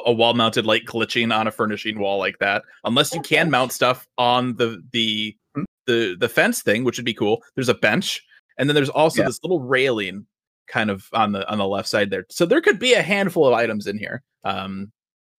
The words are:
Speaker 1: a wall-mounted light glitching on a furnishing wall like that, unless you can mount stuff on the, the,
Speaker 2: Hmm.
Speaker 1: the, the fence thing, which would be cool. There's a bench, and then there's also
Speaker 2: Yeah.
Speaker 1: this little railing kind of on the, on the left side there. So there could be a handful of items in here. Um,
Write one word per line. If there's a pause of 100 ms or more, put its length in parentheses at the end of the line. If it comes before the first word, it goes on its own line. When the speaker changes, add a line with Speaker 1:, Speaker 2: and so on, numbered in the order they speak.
Speaker 1:
a
wall-mounted
light
glitching
on
a
furnishing
wall
like
that, (200)
unless
you
can
mount
stuff (100)
on
the, (100)
the, (200)
Speaker 2:
Hmm. (220)
Speaker 1:
the,
the
fence
thing,
which
would
be
cool. (120)
There's
a
bench, (320)
and
then
there's
also
Speaker 2:
Yeah.
Speaker 1:
this
little
railing (420)
kind
of
on
the,
on
the
left
side
there.
So
there
could
be
a
handful
of
items
in
here. (220)
Um, (460)